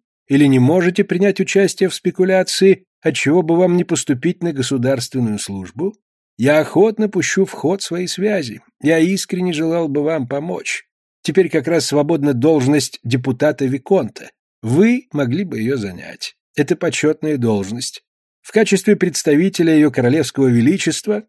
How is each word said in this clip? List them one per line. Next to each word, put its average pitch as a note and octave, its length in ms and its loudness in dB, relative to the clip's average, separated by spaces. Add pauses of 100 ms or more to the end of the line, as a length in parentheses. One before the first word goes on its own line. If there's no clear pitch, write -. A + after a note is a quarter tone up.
(280)
или C#3+ 160 4
не C3+ 140 4
можете F3 460 2
принять F#3+ 360 0
участие F#3+ 480 0
в - 60 -8
спекуляции, F#3 920 2 (160)
отчего D#3+ 420 0
бы E3 140 2
вам F3+ 200 2
не F3 80 2
поступить D3+ 580 -2
на E3+ 100 -4
государственную B2 880 -2
службу? G2+ 580 -8 (400)
Я D3 240 2
охотно G#3+ 480 0
пущу F#3+ 360 0
в - 80 -8
ход F3+ 280 -2
свои F3 280 -6
связи. F3+ 520 -4 (220)
Я D#3+ 160 2
искренне F3+ 540 0
желал D#3+ 360 -2
бы C#3+ 140 -2
вам D3+ 240 -2
помочь. C#3+ 580 -8 (380)
Теперь E3+ 260 0
как D#3+ 200 -2
раз D#3+ 180 0
свободна D3 480 0
должность C#3 720 2
депутата C3+ 600 -2
Виконта. C3+ 640 -2 (300)
Вы G#3 520 2
могли C#3+ 320 -2
бы B2 160 -8
её A#2+ 160 -2
занять. F2+ 600 -12 (200)
Это D3 200 0
почётная D#3 600 -2
должность. A2+ 640 -4 (400)
В - 100 -20
качестве G3+ 440 2
представителя E3 800 0
её C#3+ 160 4
королевского C3 580 0
величества E3 800 0